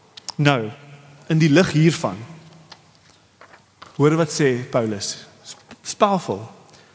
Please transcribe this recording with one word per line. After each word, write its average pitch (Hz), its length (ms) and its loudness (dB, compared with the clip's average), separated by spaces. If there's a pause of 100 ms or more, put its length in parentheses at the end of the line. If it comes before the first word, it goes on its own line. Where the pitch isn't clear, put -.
(340)
Nou, 135 360 -2 (560)
in 160 120 0
die 156 120 2
lig 180 220 2
hiervan, 151 440 0 (1800)
hoor 151 200 4
wat 165 240 0
sê 127 300 2
Paulus. 110 560 -2 (160)
Sp-, - 400 -20
spelvol. 156 680 0 (460)